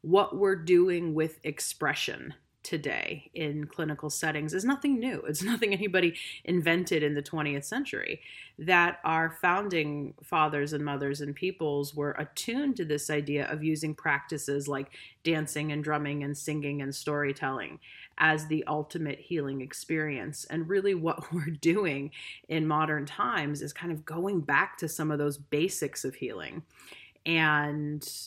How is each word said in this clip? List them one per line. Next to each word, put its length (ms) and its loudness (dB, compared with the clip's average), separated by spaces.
what 340 4
we're 200 4
doing 580 4
with 280 -2
expression 920 -4
today 720 -4
in 320 -4
clinical 420 -4
settings 460 -2
is 100 -2
nothing 360 2
new. 260 -2
It's 160 -2
<laughs> 100 0
nothing 200 2
anybody 420 4
invented 580 4
in 120 2
the 80 -2
twentieth 420 -2
century, 560 -4
that 440 4
our 280 2
founding 840 0
fathers 500 2
and 120 -2
mothers 360 -2
and 140 -6
peoples 600 -2
were 180 -2
attuned 640 -2
to 80 -2
this 260 0
idea 400 0
of 140 -4
using 300 0
practices 720 -2
like 240 -4
dancing 480 0
and 100 -2
drumming 400 0
and 140 -4
singing 460 -4
and 120 -6
storytelling 840 -2
as 280 4
the 220 0
ultimate 500 -4
healing 420 -4
experience. 840 -4
And 240 -4
really 260 4
what 380 -2
<laughs> 0 -
we're 140 -2
doing 680 2
in 200 2
modern 380 2
times 540 -2
is 120 -6
kind 180 -6
of 140 -4
going 360 -2
back 380 2
to 100 -4
some 220 -2
of 80 0
those 180 0
basics 680 -2
of 100 -4
healing 480 -8
and 840 2